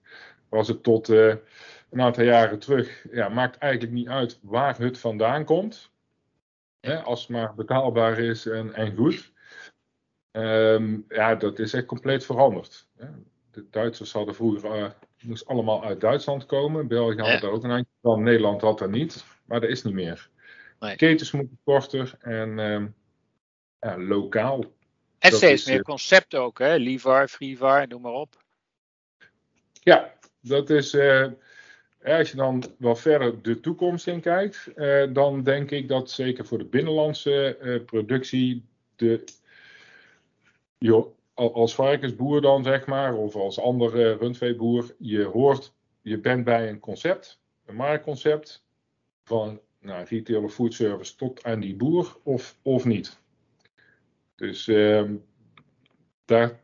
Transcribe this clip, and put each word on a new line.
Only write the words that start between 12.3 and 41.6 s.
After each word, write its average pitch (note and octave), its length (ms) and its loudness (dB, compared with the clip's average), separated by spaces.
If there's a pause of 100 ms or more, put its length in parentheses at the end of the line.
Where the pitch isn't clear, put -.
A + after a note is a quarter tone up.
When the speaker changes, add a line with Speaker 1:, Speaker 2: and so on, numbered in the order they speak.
Speaker 1:
hè. B2 100 -20 (440)
De G#2 180 -20
Duitsers A2 440 -4
hadden G#2 220 -6
vroeger, G#2+ 360 -2
eh, G#2 180 -4 (340)
moest A#2 220 -12
allemaal A2 380 0
uit G2 180 -6
Duitsland C3+ 440 0
komen. D3 420 -2
België A#2 340 0
had A2 60 0
Speaker 2:
Ja. B2 120 2
Speaker 1:
daar G2+ 120 -4
ook A2+ 120 -4
een A#2+ 60 -4
handje B2 320 -2
van. A2 220 2
Nederland G#2+ 380 4
had A2 180 2
dat F#2+ 100 -4
niet, C#3+ 360 -4 (200)
maar A#2 160 -4
dat A2+ 80 -2
is B2+ 140 -6
niet G#2 100 -4
meer. F2 360 -8 (500)
Speaker 2:
Nee. G#2+ 160 -8
Speaker 1:
Ketens D#3 360 2
moeten C#3 320 -6
korter C3+ 560 0
en, A2 400 -8
ehm, G#2 280 -4 (920)
ja, F#2 180 -8
lokaal. G#2+ 640 -2
Speaker 2:
En - 640 0
Speaker 1:
Dat A3 40 2
Speaker 2:
steeds F#3+ 280 6
Speaker 1:
is, - 60 -10
Speaker 2:
meer C3 100 0
Speaker 1:
eh, C3 60 -2
Speaker 2:
concepten D3+ 580 2
ook, B2 180 -6
hè? D3 160 2
Livar, C3 520 2
Frivar, C3+ 600 0
noem A#2+ 140 -16
maar A#2+ 100 -10
op. C#3+ 320 -12 (1300)
Speaker 1:
Ja, - 400 4 (280)
dat C3+ 280 -2
is, D3 240 2
eh, C3+ 340 4 (760)
als D#3 260 0
je C3+ 60 -14
dan C3 280 -2 (160)
wat A#2 200 0
verder B2+ 420 2
de A2+ 180 -2
toekomst E3+ 480 -4
in F3 140 -6
kijkt, F#3+ 540 -2
eh, C#3 380 2
dan C#3 300 2
denk C#3 280 0
ik C#3 160 -6
dat C3 240 -2
zeker B2+ 340 -4
voor A#2 120 -6
de - 80 -6
binnenlandse, D3 920 0
eh, B2 280 -6
productie B2+ 800 -2 (300)
de, A2+ 280 0 (1500)
joh, A2+ 380 2 (180)
al-, A#2+ 200 -2
als A#2 220 0